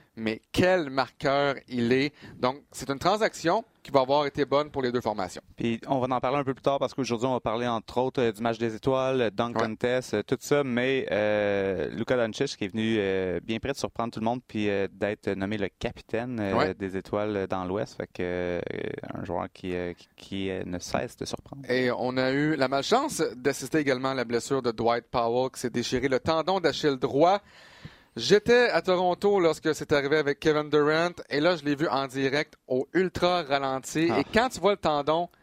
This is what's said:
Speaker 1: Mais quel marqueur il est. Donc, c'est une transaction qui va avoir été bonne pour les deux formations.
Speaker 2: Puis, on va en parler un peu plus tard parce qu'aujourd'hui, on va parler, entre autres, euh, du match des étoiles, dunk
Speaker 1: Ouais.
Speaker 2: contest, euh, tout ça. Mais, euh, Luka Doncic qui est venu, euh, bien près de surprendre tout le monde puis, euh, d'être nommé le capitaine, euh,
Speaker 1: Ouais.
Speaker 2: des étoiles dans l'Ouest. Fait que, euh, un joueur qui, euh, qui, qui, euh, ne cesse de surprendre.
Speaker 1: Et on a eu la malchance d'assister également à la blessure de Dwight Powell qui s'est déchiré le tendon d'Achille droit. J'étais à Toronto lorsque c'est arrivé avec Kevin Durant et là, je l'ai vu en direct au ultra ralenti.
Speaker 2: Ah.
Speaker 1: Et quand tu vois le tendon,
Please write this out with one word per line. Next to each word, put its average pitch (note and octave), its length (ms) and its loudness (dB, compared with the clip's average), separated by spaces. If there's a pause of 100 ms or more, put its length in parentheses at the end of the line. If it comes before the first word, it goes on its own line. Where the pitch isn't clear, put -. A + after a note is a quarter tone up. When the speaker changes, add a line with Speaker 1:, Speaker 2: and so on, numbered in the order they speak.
(200)
Speaker 1:
Mais A2 300 -4
quel F3+ 400 2
marqueur C#3 640 0 (140)
il A#2+ 240 0
est. C#3 200 2 (280)
Donc, C3 320 -2
c'est C3+ 180 -8
une C#3 80 -6
transaction F3+ 680 0 (200)
qui C3+ 80 -8
va C#3 80 6
avoir C#3 260 2
été C#3+ 180 -2
bonne C#3 240 2
pour C#3 140 -6
les B2 80 0
deux B2 100 0
formations. G#2 420 -4 (120)
Speaker 2:
Puis, A#2 320 -2
on C3+ 140 0
va B2+ 120 -2
en B2 60 0
parler C3 200 -2
un C#3+ 40 0
peu C3 120 -4
plus - 80 -16
tard C#3 180 0
parce C3 120 0
qu'aujourd'hui, A#2+ 360 -2
on B2+ 60 0
va A#2+ 60 -2
parler, A#2+ 280 -2
entre A2+ 300 -4
autres, C3 220 0
euh, A#2 120 2
du G#2 100 -12
match A#2 160 -2
des A2+ 160 -2
étoiles, C3 560 0
dunk A#2 240 -2
Speaker 1:
Ouais. A2 80 0
Speaker 2:
contest, A#2+ 520 -2
euh, G#2 100 0
tout C3 160 -2
ça. C#3+ 240 2
Mais, B2+ 480 0
euh, G2+ 800 0
Luka A2 260 -2
Doncic A#2 400 -2
qui - 80 -6
est G2 40 -2
venu, A2 300 0
euh, F#2+ 460 0
bien A2+ 160 -4
près B2+ 100 -4
de C#3 60 -6
surprendre A2+ 360 -6
tout - 60 -12
le A2 60 -2
monde B2 200 -2
puis, G#2 240 -2
euh, G2 220 0
d'être G#2 380 -4
nommé G2 280 -2
le G2 120 -2 (100)
capitaine, A#2 600 -6
euh, G2 120 -2
Speaker 1:
Ouais. B2 220 0
Speaker 2:
des F#2+ 220 -6
étoiles G2+ 500 -2
dans F#2 180 -4
l'Ouest. G2 320 -4
Fait - 120 -8
que, - 120 -10
euh, F2 400 -4 (540)
un - 100 -8
joueur F#2 300 -4
qui, F#2 180 -8
euh, F2+ 200 -4
qui, - 240 -20
qui, F#2+ 340 -8
euh, F#2 160 -6
ne F2+ 140 -8
cesse - 360 -6
de - 100 -10
surprendre. - 440 -12
Speaker 1:
Et B2+ 260 0
on B2+ 200 -4
a C3 160 2
eu D3+ 240 0
la C3+ 100 0
malchance E3+ 560 0 (140)
d'assister C#3 420 -2
également C3+ 320 0
à C3+ 40 -2
la B2+ 100 -2
blessure A#2+ 380 0
de A#2+ 100 0
Dwight A#2 400 2
Powell B2 380 2
qui - 100 -14
s'est B2 100 -2
déchiré B2 380 -2
le C3 100 2
tendon D#3+ 400 0
d'Achille C#3+ 400 0
droit. D3 400 4 (800)
J'étais G#3+ 540 4
à F3 120 2
Toronto F#3 560 2
lorsque D#3 380 2
c'est D3+ 160 -4
arrivé C#3+ 240 4
avec C#3+ 240 0
Kevin D3+ 300 2
Durant D#3 420 4 (180)
et C#3 80 0
là, E3+ 160 4
je D3+ 80 -4
l'ai C#3+ 140 0
vu D3+ 100 0
en C3+ 220 0
direct C3+ 460 0 (120)
au B2+ 260 -2
ultra F3 520 2
ralenti. C#3 680 0
Speaker 2:
Ah. - 80 2
Speaker 1:
Et - 60 2
quand G#3+ 240 2
tu - 100 -10
vois F#3+ 140 4
le G3 40 -2
tendon, D#3 520 0 (140)